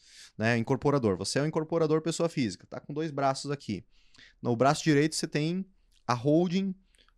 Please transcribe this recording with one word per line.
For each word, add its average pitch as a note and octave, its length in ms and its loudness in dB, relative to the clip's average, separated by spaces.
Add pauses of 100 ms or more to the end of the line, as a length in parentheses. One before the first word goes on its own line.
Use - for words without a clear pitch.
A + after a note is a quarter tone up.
(380)
né? A#2 180 2
Incorporador. B2 600 2
Você G2 240 -2
é - 20 0
um D3+ 40 0
incorporador, D#3+ 540 0
pessoa E3 280 -2
física. A2+ 420 -4
Tá - 80 -12
com - 160 -14
dois D#3 160 -4
braços C#3 400 -2
aqui. A2 340 -6 (560)
No A#2+ 140 0
braço C3+ 300 2
direito, D3+ 320 4
você D3+ 100 -4
tem E3 400 -2 (400)
a A#2+ 80 0
holding, F3 580 2 (460)